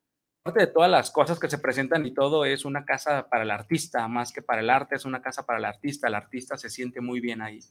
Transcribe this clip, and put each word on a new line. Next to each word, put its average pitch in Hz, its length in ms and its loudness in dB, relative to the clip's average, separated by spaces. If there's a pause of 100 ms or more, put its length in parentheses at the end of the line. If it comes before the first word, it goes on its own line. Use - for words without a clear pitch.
(440)
Aparte 180 220 4
de - 60 0
todas 165 180 8
las 151 220 4
cosas 156 280 2
que 147 100 -2
se 143 80 -4
presentan 135 480 0
y 127 80 -6
todo, 143 320 2
es 135 200 0
una 139 200 -6
casa 135 440 0
para 113 140 2
el 107 80 -2
artista, 113 560 -2
más 120 240 -4
que 131 100 -12
para 113 200 -2
el 113 80 0
arte, 135 260 2
es 131 100 -6
una 131 160 -6
casa 131 240 -10
para 117 140 -2
el 107 60 -6
artista. 135 420 -4
El 107 80 0
artista 127 420 -8
se 113 120 -14
siente 123 320 -10
muy 123 180 -4
bien 117 220 -6
ahí. 107 180 -12 (120)